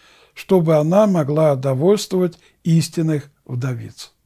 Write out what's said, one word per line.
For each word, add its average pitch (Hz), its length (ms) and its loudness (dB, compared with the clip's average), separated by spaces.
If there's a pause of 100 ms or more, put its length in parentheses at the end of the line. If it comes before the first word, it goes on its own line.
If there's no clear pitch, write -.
(340)
чтобы 165 440 2
она 175 300 2
могла 156 480 0
довольствовать 170 840 -2 (240)
истинных 160 680 -2 (160)
вдовиц. 123 680 -10 (120)